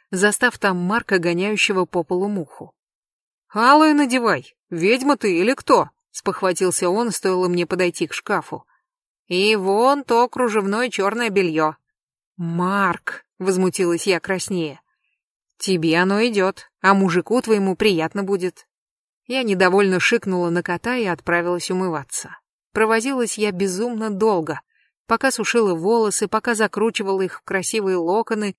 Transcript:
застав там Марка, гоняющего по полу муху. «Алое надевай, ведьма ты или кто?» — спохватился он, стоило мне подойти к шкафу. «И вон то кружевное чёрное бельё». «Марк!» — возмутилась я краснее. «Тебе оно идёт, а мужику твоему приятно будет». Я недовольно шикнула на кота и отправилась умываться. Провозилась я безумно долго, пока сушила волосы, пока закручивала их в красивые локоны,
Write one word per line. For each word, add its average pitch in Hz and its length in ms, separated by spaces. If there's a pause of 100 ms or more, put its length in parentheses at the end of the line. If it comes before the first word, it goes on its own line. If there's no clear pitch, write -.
(120)
застав 208 480
там 190 160
Марка, 185 440
гоняющего 185 640
по 175 180
полу 180 240
муху. 185 460 (800)
«Алое 294 400
надевай, 240 600 (140)
ведьма 240 480
ты 180 220
или 220 140
кто?» — 185 360 (220)
спохватился 185 760
он, 220 220
стоило 180 360
мне 175 180
подойти 180 420
к - 60
шкафу. - 520 (600)
«И 196 280
вон 220 480
то 240 240
кружевное 220 600
чёрное 214 400
бельё». 160 460 (600)
«Марк!» — 175 880 (160)
возмутилась 185 680
я 180 140
краснее. 175 600 (760)
«Тебе 165 400
оно 196 280
идёт, 196 440 (120)
а 196 120
мужику 196 480
твоему 196 340
приятно 196 480
будет». 185 440 (580)
Я 254 180
недовольно 190 560
шикнула 185 500
на 175 140
кота 208 320
и 233 100
отправилась 175 640
умываться. 180 680 (360)
Провозилась 226 640
я 208 140
безумно 208 580
долго, 185 520 (440)
пока - 260
сушила 214 420
волосы, 208 540
пока 220 260
закручивала 202 680
их - 180
в - 40
красивые 190 540
локоны, 208 600